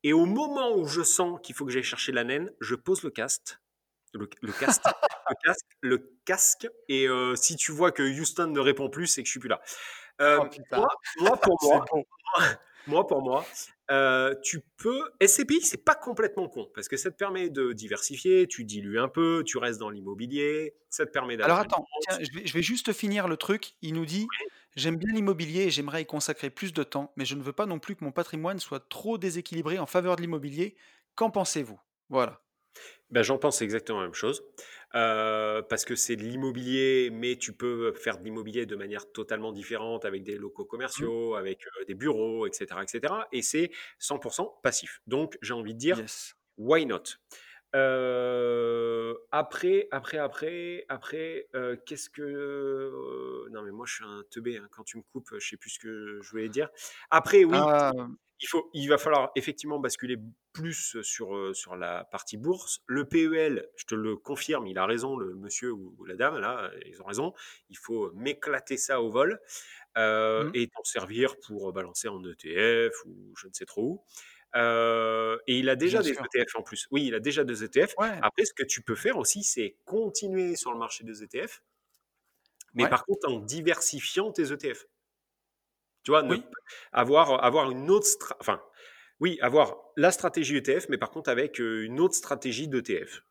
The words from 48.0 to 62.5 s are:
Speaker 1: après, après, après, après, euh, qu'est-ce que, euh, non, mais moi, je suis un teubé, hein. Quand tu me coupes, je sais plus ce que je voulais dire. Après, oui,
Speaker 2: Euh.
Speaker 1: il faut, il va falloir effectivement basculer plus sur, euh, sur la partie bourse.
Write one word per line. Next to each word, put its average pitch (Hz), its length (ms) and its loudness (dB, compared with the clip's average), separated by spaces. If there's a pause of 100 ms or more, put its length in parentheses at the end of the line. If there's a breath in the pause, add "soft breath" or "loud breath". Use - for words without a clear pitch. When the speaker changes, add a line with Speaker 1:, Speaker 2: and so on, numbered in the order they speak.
Speaker 1:
après, 180 600 2
après, 139 280 -6
après, 175 680 -6
après, 160 680 -8
euh, 123 300 -4
qu'est-ce - 240 -12
que, - 140 -14
euh, 135 1300 -6
non, 107 120 -12
mais 101 100 -12
moi, 113 140 -12
je - 100 -10
suis 113 80 -14
un 104 260 -14
teubé, 117 260 -8
hein. 101 140 -16
Quand 110 140 -20
tu - 120 -16
me 110 60 -14
coupes, - 360 -16
je - 100 -8
sais 104 80 -12
plus - 140 -18
ce - 80 -12
que 107 440 -12
je 98 80 -20
voulais 110 180 -6
dire. 139 200 -2 (420 loud breath)
Après, 175 340 10
oui, 143 140 6
Speaker 2:
Euh. 147 320 6 (500)
Speaker 1:
il - 80 -8
faut, 160 240 -2
il 143 160 -4
va 147 100 8
falloir 147 360 4
effectivement 147 440 -4
basculer 127 380 -4 (360)
plus 156 500 -6
sur, 98 340 -6
euh, 95 180 -4
sur 90 220 -10
la 87 280 -6
partie - 320 -10
bourse. 170 500 -4